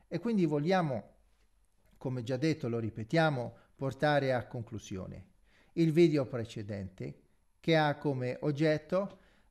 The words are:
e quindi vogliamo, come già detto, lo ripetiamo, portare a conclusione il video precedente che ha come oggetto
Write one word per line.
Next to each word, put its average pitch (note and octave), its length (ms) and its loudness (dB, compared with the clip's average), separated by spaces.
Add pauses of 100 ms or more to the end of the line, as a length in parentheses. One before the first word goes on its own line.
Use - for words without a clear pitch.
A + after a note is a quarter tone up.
e E3+ 120 -4
quindi G#3+ 260 2
vogliamo, D3+ 720 0 (800)
come B2+ 240 -4
già B2 160 -4
detto, D3+ 320 0
lo A#2 100 -2
ripetiamo, A#2+ 800 -2 (180)
portare C#3 580 0
a A#2 120 -2
conclusione F#2+ 840 -10 (420)
il E3 180 4
video D3+ 360 6
precedente A2 960 -8 (380)
che E3 160 2
ha D3+ 200 4
come B2+ 460 -2
oggetto D3+ 800 0 (320)